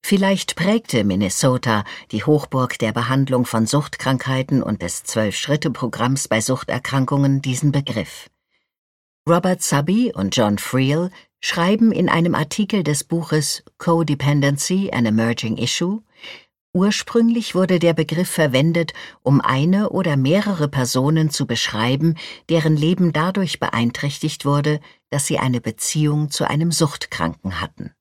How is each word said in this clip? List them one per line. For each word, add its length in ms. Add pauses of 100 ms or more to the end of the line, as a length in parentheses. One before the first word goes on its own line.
Vielleicht 540
prägte 480
Minnesota, 800 (280)
die 120
Hochburg 560
der 140
Behandlung 520
von 220
Suchtkrankheiten 960
und 180
des 220
Zwölf-Schritte-Programms 1300
bei 120
Suchterkrankungen, 1000
diesen 320
Begriff. 560 (1000)
Robert 340
Subby 540
und 200
John 220
Friel 540 (300)
schreiben 500
in 180
einem 240
Artikel 480
des 220
Buches 600 (140)
Codependency, 1120
an 140
Emerging 520
Issue: 440 (720)
„Ursprünglich 800
wurde 240
der 160
Begriff 360
verwendet, 640 (280)
um 200
eine 480
oder 260
mehrere 540
Personen 600
zu 160
beschreiben, 680 (320)
deren 300
Leben 340
dadurch 480
beeinträchtigt 840
wurde, 340 (320)
dass 160
sie 100
eine 240
Beziehung 680
zu 180
einem 220
Suchtkranken 880
hatten.“ 400